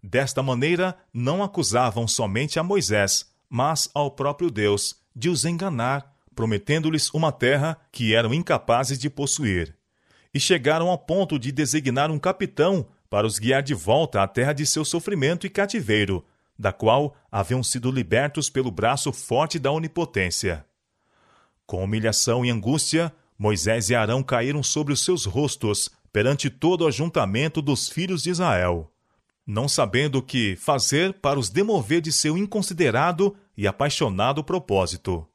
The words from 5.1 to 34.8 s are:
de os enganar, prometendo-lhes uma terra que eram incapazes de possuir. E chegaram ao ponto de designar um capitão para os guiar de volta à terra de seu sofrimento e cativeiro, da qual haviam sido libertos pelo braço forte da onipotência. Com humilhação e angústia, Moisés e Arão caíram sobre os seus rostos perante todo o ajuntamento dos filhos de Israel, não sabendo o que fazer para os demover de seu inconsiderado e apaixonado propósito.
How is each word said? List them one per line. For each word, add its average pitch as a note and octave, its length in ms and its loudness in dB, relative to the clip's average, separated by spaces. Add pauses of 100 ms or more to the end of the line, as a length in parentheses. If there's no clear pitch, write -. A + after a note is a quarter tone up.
de A#2+ 120 -4
os F3 160 0
enganar, C#3+ 680 -2 (220)
prometendo-lhes C#3+ 760 0
uma D#3 180 2
terra C#3+ 480 0 (120)
que A2 220 0
eram A2+ 200 4
incapazes C3+ 680 0
de C#3+ 100 -2
possuir. G#2 680 -2 (580)
E C#3 60 -2
chegaram D#3+ 500 2
ao F3+ 100 0
ponto E3 400 0
de B2 120 -6
designar C#3 600 0
um D#3 80 -2
capitão F3+ 680 0 (240)
para G#2 160 2
os A2 140 -2
guiar C3 240 2
de C#3 100 -2
volta G#2+ 480 2
à G2 60 4
terra C3 260 0
de D3 120 -4
seu D#3 180 -2
sofrimento E3+ 640 -2
e - 20 -4
cativeiro, G#2+ 760 0 (320)
da G2+ 160 0
qual C3+ 420 2 (160)
haviam A2+ 320 -2
sido B2+ 280 -2
libertos C3 580 0
pelo B2+ 220 -2
braço A#2 400 0
forte D3+ 460 -2
da C#3 140 0
onipotência. G2+ 960 -2 (1000)
Com F#2 180 -6
humilhação A2+ 640 0
e B2 40 2
angústia, D3 640 0 (240)
Moisés G#2 520 0
e B2 60 2
Arão A#2 260 2
caíram C3+ 420 -2
sobre D3 300 -2
os C3 100 -2
seus F3+ 220 0
rostos A2 640 -2 (220)
perante C3 380 2
todo F3 320 0
o E3 60 2
ajuntamento C#3+ 760 0
dos C#3 280 -2
filhos F3+ 340 -4
de F3 80 -2
Israel, F2+ 600 0 (540)
não A2 220 -2
sabendo C3+ 520 0
o - 40 -8
que G#2+ 320 -2
fazer D3+ 580 0
para C#3+ 260 -2
os G#2+ 100 -4
demover E3 520 0
de D#3+ 100 -6
seu D3+ 260 0
inconsiderado F3 960 0 (220)
e G2+ 100 0
apaixonado C3 760 0
propósito. F#2+ 920 -2